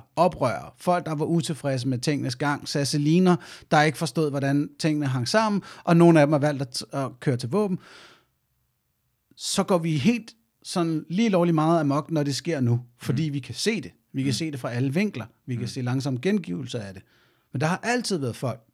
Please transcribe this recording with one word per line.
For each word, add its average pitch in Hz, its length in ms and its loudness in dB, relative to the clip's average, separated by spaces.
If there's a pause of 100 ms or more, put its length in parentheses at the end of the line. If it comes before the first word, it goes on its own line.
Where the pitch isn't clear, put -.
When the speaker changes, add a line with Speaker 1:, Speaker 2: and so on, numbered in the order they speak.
(160)
Speaker 1:
oprørere, 139 640 0
folk, 180 280 0
der 160 100 -6
var 151 100 -2
utilfredse 143 600 -2
med 127 120 -2
tingenes 135 360 -2
gang, 147 320 -4
sasseliner, 151 680 4 (360)
der 151 100 6
ikke 156 160 2
forstod, 156 320 -2
hvordan 139 400 0 (100)
tingene 151 280 0
hang 127 200 -2
sammen, 214 340 2 (220)
og 170 140 6
nogle 165 240 10
af 143 60 6
dem 156 40 0
har 147 80 2
valgt 143 220 0
at, - 240 -8 (180)
at 127 160 -8
køre 127 180 0
til 120 120 -8
våben, 190 300 -2 (1600)
så - 280 -2
går 185 140 2
vi 160 200 0
helt 214 360 0 (300)
sådan 165 460 -2
lige 220 200 0
lovlig 175 260 4
meget 160 240 4
amok, 147 320 0
når 151 120 0
det 139 120 -2
sker 160 240 -4
nu, 120 220 2 (160)
fordi 151 320 -2
Speaker 2:
Mm. 143 40 -6
Speaker 1:
vi 143 60 -6
kan 123 160 -10
se 214 260 -2
det. 175 100 -12 (220)
Vi 135 100 -2
kan 139 60 0
Speaker 2:
Mm. - 40 0
Speaker 1:
se 165 180 -4
det 135 80 -8
fra 127 120 -6
alle 131 220 -2
vinkler. 190 320 -2 (200)
Vi 127 100 -6
kan 113 60 -6
Speaker 2:
Mm. 123 60 -4
Speaker 1:
se 131 140 -8
langsomme 127 400 -2
gengivelser 175 580 -4
af 98 140 -12
det. 95 100 -18 (500)
Men 127 80 -4
der 156 60 2
har 180 160 -2
altid 226 340 -2
været 123 180 -4
folk, 117 240 -6 (140)